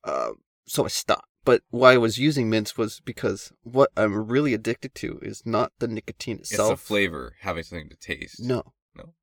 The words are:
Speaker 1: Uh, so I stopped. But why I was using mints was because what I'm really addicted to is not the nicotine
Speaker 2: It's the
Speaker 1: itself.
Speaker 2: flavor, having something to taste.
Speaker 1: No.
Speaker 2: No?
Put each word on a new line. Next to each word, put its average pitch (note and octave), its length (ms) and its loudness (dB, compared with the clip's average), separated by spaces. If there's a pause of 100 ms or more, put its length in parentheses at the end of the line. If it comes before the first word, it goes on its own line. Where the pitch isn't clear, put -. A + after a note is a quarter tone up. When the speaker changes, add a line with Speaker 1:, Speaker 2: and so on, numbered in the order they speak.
Speaker 1:
Uh, B1+ 260 -4 (360)
so - 180 -2
I - 40 -4
stopped. - 380 -2 (180)
But B2 260 6
why B2+ 240 8
I B2+ 40 6
was A2+ 200 2
using C3+ 320 2
mints A2 260 -2
was A2 240 -4
because - 520 -6 (100)
what B2+ 340 4
I'm G#2+ 320 0
really C3+ 260 2
addicted A2 420 -4
to - 260 -8
is - 240 -12
not A2+ 320 0
the A#2 100 -2
nicotine A2 520 -8
Speaker 2:
It's - 100 -12
the - 60 -6
Speaker 1:
itself. G#2 240 2
Speaker 2:
flavor, E2 600 -4
having E2+ 240 -6
something D2+ 240 -14
to - 80 -20
taste. - 440 -12
Speaker 1:
No. B2 340 -6 (200)
Speaker 2:
No? - 280 -20